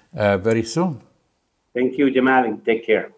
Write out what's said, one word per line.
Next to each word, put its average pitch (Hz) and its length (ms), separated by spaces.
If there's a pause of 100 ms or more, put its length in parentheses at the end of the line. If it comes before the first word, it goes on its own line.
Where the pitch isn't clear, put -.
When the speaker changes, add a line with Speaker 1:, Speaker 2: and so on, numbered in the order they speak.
(140)
Speaker 1:
uh, 101 240
very 113 260
soon. 160 380 (720)
Speaker 2:
Thank 127 240
you, 139 140
Jamal, 131 320
and 107 220
take 113 200
care. 135 320